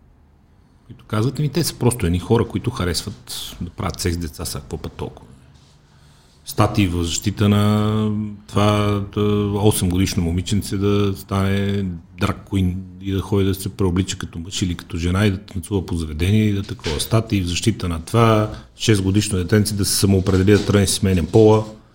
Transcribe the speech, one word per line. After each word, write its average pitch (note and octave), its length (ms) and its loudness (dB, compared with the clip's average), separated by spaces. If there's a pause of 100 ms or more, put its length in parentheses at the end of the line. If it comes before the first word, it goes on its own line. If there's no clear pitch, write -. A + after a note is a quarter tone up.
(880)
които - 180 -20
казват: A2 340 -2
„Ами D3+ 100 -2
те E3+ 140 -2
са - 120 -4
просто - 300 0
едни F2 140 2
хора, A2+ 280 2
които - 240 -4
харесват - 600 -6 (280)
да F2 80 -8
правят - 300 -8
секс F2 160 -2
с F2 40 -8
деца, E2+ 260 -8
са - 140 -8
какво D#2 180 -10
път D#2+ 140 -10
толкова.“ - 380 -14 (1160)
Статии G#2 400 2
в F2 160 -2
защита G2+ 460 0
на G#2 420 2 (560)
това, G#2 540 2 (120)
да, G#2 80 0 (340)
осемгодишно F#2+ 680 2
момиченце F2+ 540 -2
да G2+ 400 0
стане G2 680 -2 (340)
драг F#2+ 260 -2
куин F#2 320 0 (240)
и G2 100 -4
да F#2+ 100 0
ходи G2 240 2
да F#2+ 100 2
се - 140 -8
преоблича F#2 480 0
като - 220 -10
мъж E2+ 220 -8
или F2+ 140 0
като - 220 -12
жена F2+ 280 2
и G#2 60 4
да F#2 60 -4
танцува - 480 -6
по F2+ 100 -6
заведение E2+ 500 0
и G#2 80 2
да G2+ 100 -4
такова. E2+ 360 -6
Статии A2 420 0
в F2 60 -4
защита F2+ 420 -2
на E2 120 -4
това A2 480 2 (280)
шестгодишно G2 600 2
детенце G#2 380 2
да G2 100 0
се - 100 -2
самоопредели, F#2+ 560 4
да G2 140 6
тръгне G#2 160 4
да F#2+ 60 2
си - 60 0
сменя F#2 300 2
пола. G#2+ 400 6 (320)